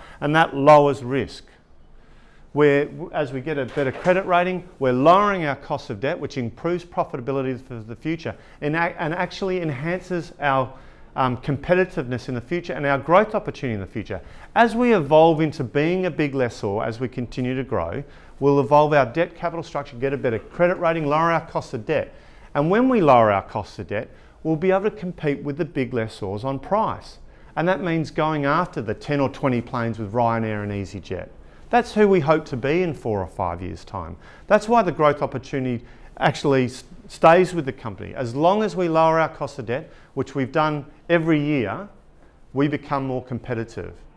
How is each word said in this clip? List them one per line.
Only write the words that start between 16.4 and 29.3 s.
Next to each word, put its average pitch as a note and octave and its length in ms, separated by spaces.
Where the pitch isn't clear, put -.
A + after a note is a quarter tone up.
as A#2+ 160
we B2 120
continue B2+ 480
to C3+ 80
grow, G2 400
we'll C#3+ 220
evolve D3 320
our C#3 120
debt D#3+ 300
capital E3 260
structure, C3+ 360
get C3+ 160
a C#3 40
better A#2 220
credit F3 360
rating, E3 320
lower D#3+ 260
our D#3+ 120
cost - 280
of A2+ 120
debt. C3+ 300
And D3+ 180
when A#3+ 160
we B3 140
lower A#2+ 320
our G2 100
cost - 360
of G2 80
debt, - 220
we'll D#3+ 120
be F3+ 160
able G3 180
to - 20
compete E3 520
with C#3+ 140
the E3 80
big C3 280
lessors A2 520
on C3+ 140
price. D#3 580
And D#3 100
that F#3 140
means E3 300
going D3+ 340
after D#3+ 360
the G#2+ 120
ten C#3+ 260
or C#3 80
twenty B2 320